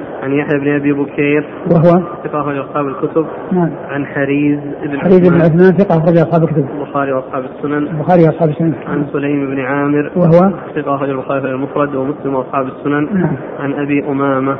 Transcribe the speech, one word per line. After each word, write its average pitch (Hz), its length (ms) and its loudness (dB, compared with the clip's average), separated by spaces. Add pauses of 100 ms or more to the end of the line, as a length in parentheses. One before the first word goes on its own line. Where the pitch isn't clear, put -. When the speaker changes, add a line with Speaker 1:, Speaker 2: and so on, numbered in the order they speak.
(220)
Speaker 1:
عن 135 100 -4
يحيى 143 280 0
بن 143 140 0
أبي 143 180 0
بكير. 147 560 -2 (220)
Speaker 2:
وهو 170 320 6 (220)
Speaker 1:
ثقة 151 160 -4
أخرج 139 180 -4
أصحاب 139 280 -4
الكتب. 151 400 -2 (260)
Speaker 2:
نعم. 170 180 2 (180)
Speaker 1:
عن 139 180 -6
حريز 143 520 0 (240)
بن 147 180 -6
Speaker 2:
حريز 185 180 6
بن 175 80 6
Speaker 1:
عثمان. 170 140 4
Speaker 2:
عثمان 170 380 6
ثقة 165 200 4
أخرج 165 200 4
أصحاب 160 240 2
الكتب. 151 240 0 (140)
Speaker 1:
البخاري 139 320 -4
وأصحاب 131 320 -4
السنن. 147 440 -4
Speaker 2:
البخاري 165 360 2
وأصحاب 156 240 2
السنن. 160 260 0 (120)
Speaker 1:
عن 143 260 -4
سليم 143 340 -2
بن 135 140 -4
عامر. 143 560 0
Speaker 2:
وهو 180 360 6 (220)
Speaker 1:
ثقة 143 200 -2
أخرج 139 160 -2
البخاري 135 300 -2
في 135 60 -2
المفرد 139 480 -2
ومسلم 135 400 -4
وأصحاب 131 320 -2
السنن. 147 540 -2
Speaker 2:
نعم. 151 160 0 (220)
Speaker 1:
عن 139 140 -4
أبي 143 360 -2
أمامة. 135 520 0